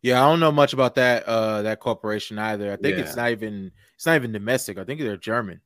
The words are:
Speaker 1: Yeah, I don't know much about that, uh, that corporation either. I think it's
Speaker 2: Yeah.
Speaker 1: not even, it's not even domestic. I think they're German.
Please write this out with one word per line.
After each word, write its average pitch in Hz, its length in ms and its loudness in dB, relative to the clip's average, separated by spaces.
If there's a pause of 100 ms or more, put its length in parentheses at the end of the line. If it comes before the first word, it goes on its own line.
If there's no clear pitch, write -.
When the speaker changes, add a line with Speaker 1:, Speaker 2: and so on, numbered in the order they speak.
Speaker 1:
Yeah, 123 220 4
I 143 40 8
don't 165 120 6
know 156 120 6
much 143 200 6
about 131 220 2
that, 123 320 2
uh, 110 360 0
that 107 180 -4
corporation 107 580 -6
either. 104 340 -4
I 98 40 -8
think 95 220 -2
it's - 180 -8
Speaker 2:
Yeah. 117 60 -4
Speaker 1:
not 120 100 0
even, 104 400 -8 (240)
it's - 100 -8
not 165 100 4
even 123 140 -2
domestic. 107 480 -4
I 95 60 -10
think 156 160 -10
they're 107 160 -4
German. 110 500 -6